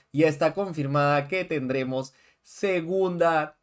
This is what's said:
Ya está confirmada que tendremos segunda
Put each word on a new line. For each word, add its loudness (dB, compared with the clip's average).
Ya 4
está 2
confirmada 0
que -4
tendremos -4
segunda 0